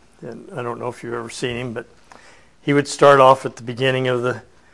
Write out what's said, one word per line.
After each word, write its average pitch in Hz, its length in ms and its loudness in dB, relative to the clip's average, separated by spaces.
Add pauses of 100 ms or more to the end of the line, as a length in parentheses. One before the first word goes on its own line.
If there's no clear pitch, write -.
(200)
and - 320 -16
I 131 120 -10
don't 117 160 -10
know 120 80 -8
if - 160 -12
you've 117 100 -10
ever 117 160 -10
seen 123 260 -8
him, 120 180 -10
but 117 120 -12 (720)
he 147 120 -2
would 143 160 0
start 143 320 6
off 131 260 6
at 123 80 -10
the - 80 -20
beginning 127 460 -4
of 123 140 -2
the 120 200 -6 (320)